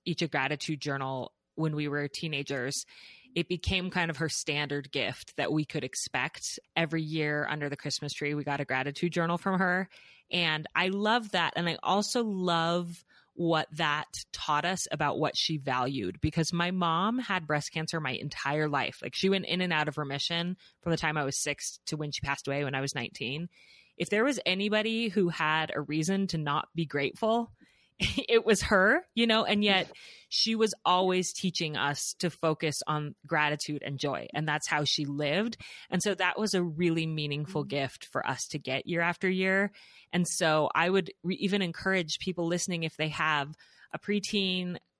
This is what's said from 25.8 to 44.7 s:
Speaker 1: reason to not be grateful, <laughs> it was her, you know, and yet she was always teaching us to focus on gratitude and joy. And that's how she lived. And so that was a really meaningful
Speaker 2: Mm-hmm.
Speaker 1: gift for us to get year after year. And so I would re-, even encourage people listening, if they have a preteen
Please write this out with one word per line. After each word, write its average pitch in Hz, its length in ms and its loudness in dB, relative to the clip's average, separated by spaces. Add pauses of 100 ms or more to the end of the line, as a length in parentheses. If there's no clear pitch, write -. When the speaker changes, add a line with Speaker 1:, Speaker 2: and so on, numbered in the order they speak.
Speaker 1:
reason 156 480 0
to 165 100 -4
not 147 360 0
be 170 100 0
grateful, 220 640 0 (260)
<laughs> - 220 -20
it 233 460 2
was 214 200 6
her, 220 500 6
you 233 120 4
know, 220 200 4
and 208 180 4
yet 196 260 4 (380)
she - 260 2
was 214 200 4 (100)
always 185 480 4
teaching 165 460 -2
us 143 400 -2
to 180 100 0
focus 156 580 0
on 151 280 -2 (120)
gratitude 151 560 0
and 139 160 -6
joy. 110 360 -2
And 156 120 -2
that's 151 220 -2
how 147 160 2
she 143 220 0
lived. 147 500 0 (320)
And 180 140 0
so 202 120 2
that 185 240 0
was 214 140 0
a 180 100 2
really 165 440 0
meaningful 147 560 -2
Speaker 2:
Mm-hmm. 139 60 -8
Speaker 1:
gift 139 440 -4
for - 160 -4
us 131 200 -4
to 151 100 -6
get 131 280 -4
year 170 140 0
after 175 300 0
year. 190 420 2 (400)
And 175 160 2
so 156 460 4
I 170 160 4
would 190 200 2 (120)
re-, 180 180 -2
even 202 220 2
encourage 175 560 0
people 175 280 -2
listening, 175 360 0
if 160 160 -4
they 156 100 0
have 151 460 0 (400)
a - 40 -8
preteen 190 800 -2 (240)